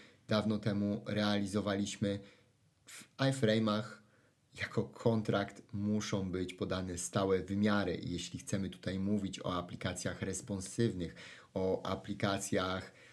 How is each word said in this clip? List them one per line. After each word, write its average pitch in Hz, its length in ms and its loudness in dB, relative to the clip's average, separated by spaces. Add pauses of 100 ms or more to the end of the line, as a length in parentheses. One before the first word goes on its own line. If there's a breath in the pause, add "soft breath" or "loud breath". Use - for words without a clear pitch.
(280 loud breath)
dawno 107 300 4
temu 101 480 0
realizowaliśmy. 101 1120 0 (680 loud breath)
W - 300 -20
iframe'ach 110 680 4 (800 soft breath)
jako - 240 -2
kontrakt 107 800 0 (100)
muszą 104 580 0
być 92 240 -2
podane 92 440 -4
stałe 98 440 2
wymiary. 101 520 2
I - 160 -6
jeśli - 280 -4
chcemy 95 320 -2
tutaj 92 280 -4
mówić 98 460 0
o 90 120 0
aplikacjach 90 680 -4
responsywnych, 95 920 -2 (400 loud breath)
o 95 320 2
aplikacjach, 95 1040 -2 (200 loud breath)